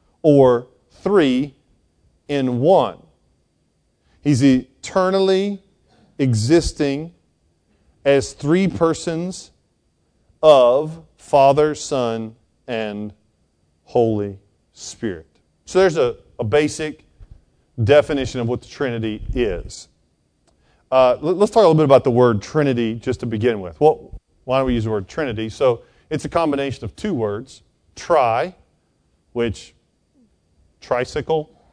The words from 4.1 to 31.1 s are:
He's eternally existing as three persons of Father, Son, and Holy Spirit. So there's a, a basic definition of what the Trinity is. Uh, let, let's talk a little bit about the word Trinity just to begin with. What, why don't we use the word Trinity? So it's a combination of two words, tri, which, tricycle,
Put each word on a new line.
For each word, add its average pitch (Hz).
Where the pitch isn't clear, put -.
He's 143
eternally 190
existing 143
as 139
three 175
persons 165
of 151
Father, 143
Son, 117
and 107
Holy 104
Spirit. -
So 185
there's 175
a, 123
a 117
basic 147
definition 135
of 117
what 120
the -
Trinity 113
is. 104
Uh, 127
let, 165
let's 202
talk 220
a -
little 160
bit 156
about 135
the 127
word 117
Trinity 120
just 120
to 123
begin 110
with. 87
What, 151
why 131
don't 131
we 123
use 110
the 113
word 101
Trinity? 113
So 120
it's 151
a 160
combination 139
of 101
two 208
words, 110
tri, 139
which, 117
tricycle, 147